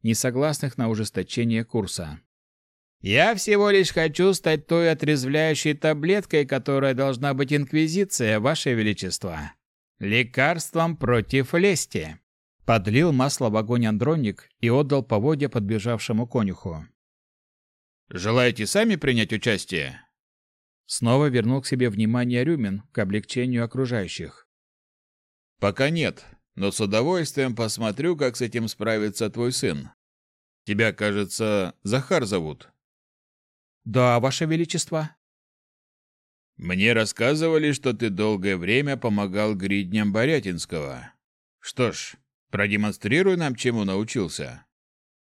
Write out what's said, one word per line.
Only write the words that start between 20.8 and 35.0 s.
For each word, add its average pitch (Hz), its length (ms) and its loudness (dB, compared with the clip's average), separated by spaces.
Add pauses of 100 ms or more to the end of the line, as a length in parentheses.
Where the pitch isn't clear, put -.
Снова 131 360 2
вернул 123 360 2
к - 60 -8
себе 123 200 2
внимание 120 540 0
Рюмин 113 480 -2
к - 80 -10
облегчению 117 640 -2
окружающих. 113 840 -6 (1120)
"Пока 101 280 2
нет, 151 380 -2 (300)
но 98 160 -2
с - 80 -4
удовольствием 131 760 0
посмотрю, 113 640 -2
как 127 200 -2
с - 40 -6
этим 113 260 -4
справится 107 640 -2
твой 120 220 -2
сын. 80 380 -4 (720)
Тебя, 104 280 2
кажется, 104 920 -2
Захар 131 400 0
зовут?" 85 480 -4 (1120)
"Да, 123 340 4
Ваше 131 280 -2
Величество". 160 680 -2 (1400)